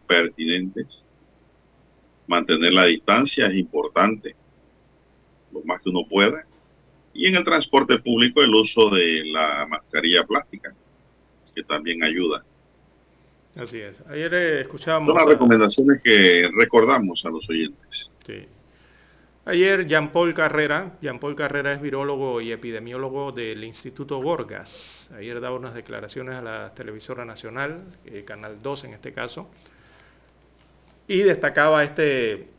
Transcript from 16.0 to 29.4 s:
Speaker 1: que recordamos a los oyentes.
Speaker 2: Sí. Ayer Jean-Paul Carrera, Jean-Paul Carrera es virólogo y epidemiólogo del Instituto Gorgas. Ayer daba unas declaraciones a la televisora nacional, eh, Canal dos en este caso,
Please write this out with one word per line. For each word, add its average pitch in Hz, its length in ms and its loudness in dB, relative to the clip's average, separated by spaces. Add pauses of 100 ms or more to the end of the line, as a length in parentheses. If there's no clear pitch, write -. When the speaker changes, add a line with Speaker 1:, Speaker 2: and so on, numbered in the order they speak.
Speaker 1:
que 90 520 6
recordamos 113 720 2
a 85 40 -6
los 80 200 -10
oyentes. - 640 -8 (140)
Speaker 2:
Sí. 101 200 -16 (1000)
Ayer 185 420 2
Jean-Paul 156 460 0
Carrera, 151 680 -2
Jean-Paul 143 340 -8
Carrera 143 380 -4
es 143 80 -10
virólogo 135 580 -6
y 113 140 -8
epidemiólogo 123 800 -10
del 110 320 -10
Instituto 131 560 -12
Gorgas. 127 960 -10
Ayer 120 240 -12
daba 127 160 -8
unas 120 160 -14
declaraciones 117 600 -14
a 127 60 -14
la 110 320 -14
televisora 120 520 -16
nacional, 131 580 -12 (220)
eh, 101 200 -18
Canal 107 360 -18
dos 139 240 -10
en 120 80 -20
este 107 180 -20
caso, - 380 -12 (1600)